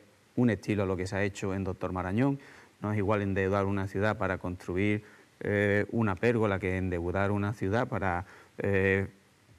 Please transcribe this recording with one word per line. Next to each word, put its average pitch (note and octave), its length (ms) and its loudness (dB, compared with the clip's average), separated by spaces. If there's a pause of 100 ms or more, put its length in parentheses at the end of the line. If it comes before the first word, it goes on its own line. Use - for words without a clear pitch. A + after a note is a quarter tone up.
(380)
un B2 120 4
estilo G2+ 340 0
a - 20 0
lo F#2 100 0
que F2 100 -4
se G2 120 -4
ha G2 60 2
hecho G2 300 -2
en F#2+ 120 -2
Doctor F#2 260 -4
Marañón. G#2 480 0 (400)
No G#2 120 -4
es G#2+ 60 0
igual G#2 240 2
endeudar G2 440 2
una G2 240 -2
ciudad G#2+ 280 0
para F#2 200 -2
construir, F2+ 680 -2 (380)
eh, G2+ 500 2
una A2 240 2
pérgola A2 420 2
que F#2 200 -2
endeudar F#2 540 0
una G#2 220 0
ciudad A#2 360 -2
para, F#2 360 -2 (340)
eh, G2 480 2 (520)